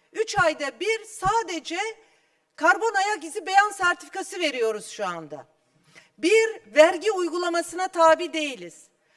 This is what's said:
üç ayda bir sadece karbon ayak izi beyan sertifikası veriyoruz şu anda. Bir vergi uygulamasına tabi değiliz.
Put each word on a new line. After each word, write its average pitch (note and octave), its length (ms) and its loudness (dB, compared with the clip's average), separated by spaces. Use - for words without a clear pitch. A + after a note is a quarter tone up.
üç G#4 260 -2
ayda D4+ 400 -2
bir A4 240 -2
sadece F#4 760 -4
karbon F#4+ 380 2
ayak G4 300 -2
izi E4 220 -12
beyan G4 240 4
sertifikası F4+ 680 -4
veriyoruz A#3 480 -2
şu G#3 180 -8
anda. D#3 420 -10
Bir G4+ 580 2
vergi E4+ 360 6
uygulamasına F4 760 -2
tabi D#4+ 460 4
değiliz. C#4 540 -8